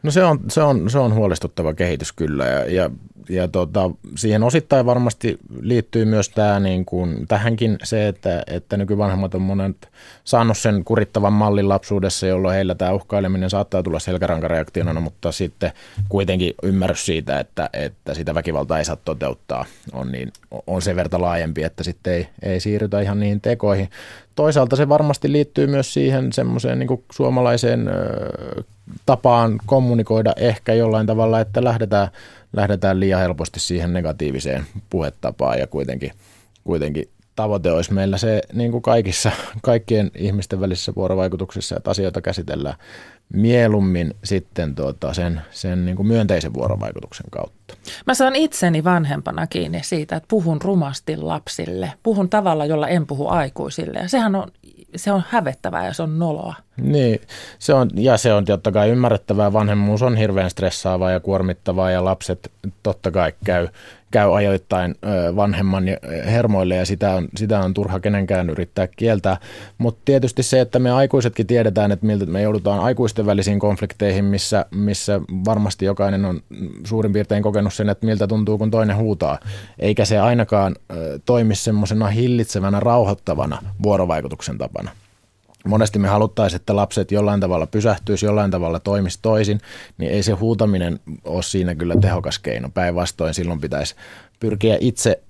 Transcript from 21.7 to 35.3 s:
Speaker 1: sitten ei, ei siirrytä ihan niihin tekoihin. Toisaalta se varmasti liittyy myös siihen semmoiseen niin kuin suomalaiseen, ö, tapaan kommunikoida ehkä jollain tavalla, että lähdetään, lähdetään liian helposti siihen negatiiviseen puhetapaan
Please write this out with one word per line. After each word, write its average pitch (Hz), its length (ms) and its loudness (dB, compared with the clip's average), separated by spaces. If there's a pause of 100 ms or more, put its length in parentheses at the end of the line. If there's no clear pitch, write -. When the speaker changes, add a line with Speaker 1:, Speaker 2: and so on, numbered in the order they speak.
Speaker 1:
sitten 90 280 -4
ei, 85 160 -2 (140)
ei 92 180 -2
siirrytä 104 400 -2
ihan 101 200 -2
niihin 104 200 0
tekoihin. 104 500 0 (440)
Toisaalta 143 420 2
se 143 120 2
varmasti 147 440 2
liittyy 143 340 2
myös 139 280 -2
siihen 131 380 0
semmoiseen 123 460 0
niin 127 80 -2
kuin 123 260 -2
suomalaiseen, 120 760 2
ö, - 720 -6 (440)
tapaan 117 600 4
kommunikoida 113 680 2
ehkä 113 380 0
jollain 110 320 2
tavalla, 113 340 2
että 110 240 0
lähdetään, 107 440 2 (440)
lähdetään 98 480 0
liian 95 200 2
helposti 82 400 -2
siihen 87 320 -2
negatiiviseen 73 760 -4 (240)
puhetapaan 65 680 -2